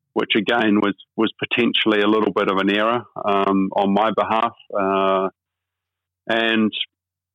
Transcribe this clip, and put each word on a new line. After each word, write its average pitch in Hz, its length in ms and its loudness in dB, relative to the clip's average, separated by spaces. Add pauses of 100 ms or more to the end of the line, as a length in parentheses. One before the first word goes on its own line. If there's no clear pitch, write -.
(120)
which 110 240 -4
again 110 440 2
was, 101 140 0 (220)
was 110 160 0 (100)
potentially 113 600 0
a 104 40 0
little 107 280 2
bit 101 160 0
of 95 80 0
an 98 120 0
error, 110 320 0 (220)
um, 98 500 0
on 98 200 0
my 110 200 2
behalf. 110 400 -2 (240)
Uh, 95 520 0 (1000)
and, 113 420 0 (640)